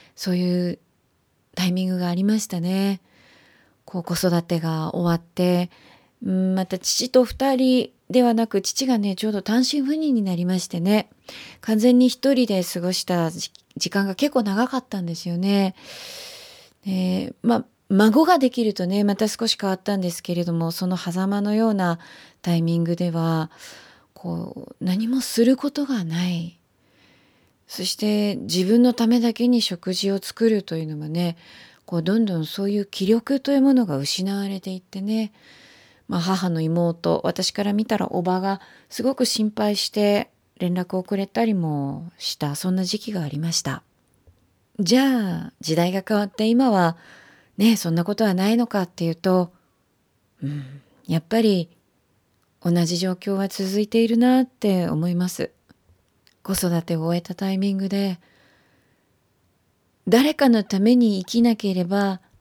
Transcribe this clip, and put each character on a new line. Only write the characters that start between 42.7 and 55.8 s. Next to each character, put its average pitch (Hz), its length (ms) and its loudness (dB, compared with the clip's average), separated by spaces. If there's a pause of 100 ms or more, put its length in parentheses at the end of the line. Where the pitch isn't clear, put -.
な 185 80 0
時 196 160 -4
期 - 120 -12
が 190 100 -4
あ 151 60 -4
り 147 120 -8
ま 165 120 -4
し - 100 -2
た。 135 220 -8 (960)
じ 208 200 4
ゃ 220 500 0
あ、 - 100 -20
時 156 160 -4
代 170 160 2
が 190 160 -4
変 214 100 0
わ 208 60 2
っ 208 60 -2
て 220 180 -2
今 240 240 4
は、 175 260 2 (600)
ね、 220 180 6
そ 170 160 -2
ん 165 40 2
な 170 80 2
こ 208 120 -4
と 220 80 0
は 202 100 4
な 185 160 2
い 226 80 4
の 240 100 2
か 196 160 0
っ 175 40 -4
て - 180 -6
い 165 60 0
う 165 40 -6
と、 185 360 2 (880)
う 139 60 -4
ん、 143 340 -10 (260)
や 165 120 0
っ - 80 -6
ぱ 226 140 0
り 196 280 2 (920)
同 175 100 0 (140)
じ 175 120 -2
状 185 160 -2
況 190 200 -6
は 196 140 -2
続 190 320 -4
い 208 80 0
て 226 160 2
い 233 40 2
る 233 100 0
な 254 260 6
っ - 20 -4
て 185 420 0
思 156 200 -2
い 175 80 -2
ま 180 140 -2
す。 - 220 -8 (920)